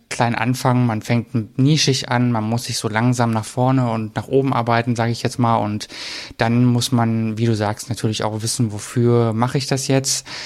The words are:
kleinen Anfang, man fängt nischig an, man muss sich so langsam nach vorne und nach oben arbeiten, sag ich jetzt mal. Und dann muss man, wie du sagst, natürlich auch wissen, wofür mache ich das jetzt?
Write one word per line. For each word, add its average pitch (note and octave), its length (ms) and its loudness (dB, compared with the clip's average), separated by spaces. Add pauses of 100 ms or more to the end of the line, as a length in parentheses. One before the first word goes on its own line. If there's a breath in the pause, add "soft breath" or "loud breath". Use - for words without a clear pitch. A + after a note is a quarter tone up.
kleinen A#2 280 0
Anfang, B2 500 2
man A2 160 -2
fängt A2+ 560 -2
nischig C#3 500 2
an, B2 240 2
man A2 120 0
muss A2+ 200 -2
sich A#2 140 -6
so A#2 100 -4
langsam A#2 420 2
nach A2 140 0
vorne B2+ 460 0
und A2 260 -4
nach A2+ 120 -6
oben C3+ 260 2
arbeiten, A#2 420 0
sag A#2 140 0
ich A#2 120 -4
jetzt - 160 -4
mal. A#2 180 4
Und G#2+ 320 -2 (500 loud breath)
dann A#2+ 260 4
muss A#2+ 280 2
man, A2+ 440 0
wie A2+ 80 0
du A#2 100 2
sagst, G#2 360 -2
natürlich G#2+ 340 -2
auch G#2+ 160 -4
wissen, A2+ 320 -2
wofür A#2 600 2
mache B2 240 0
ich B2+ 80 -2
das C3 200 -2
jetzt? C3+ 400 0 (200 loud breath)